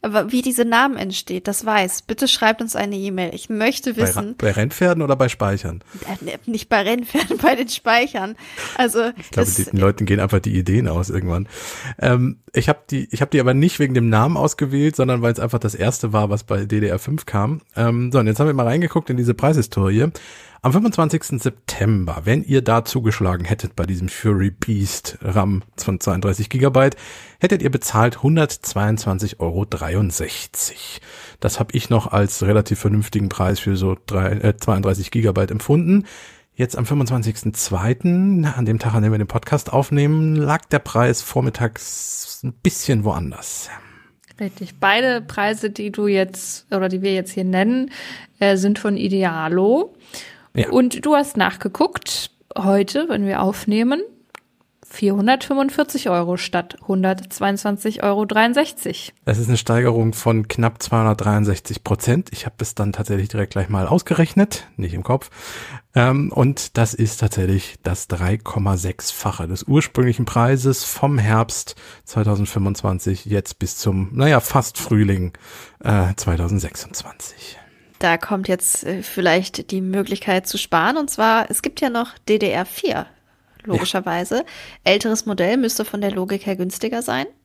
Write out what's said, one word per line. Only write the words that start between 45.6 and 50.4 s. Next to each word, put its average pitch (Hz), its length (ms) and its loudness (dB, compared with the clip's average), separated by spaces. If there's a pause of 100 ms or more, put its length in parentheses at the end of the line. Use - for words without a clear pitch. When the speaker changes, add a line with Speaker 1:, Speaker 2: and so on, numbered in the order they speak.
Speaker 3:
die 208 220 -8
du 208 140 -2
jetzt, 190 680 -2
oder 190 140 0
die 185 140 -4
wir 190 120 0
jetzt 185 180 -4
hier 190 120 -4
nennen, 220 460 2 (480)
äh, 202 180 4
sind 202 220 2
von 202 180 0
Idealo. 190 960 2 (600)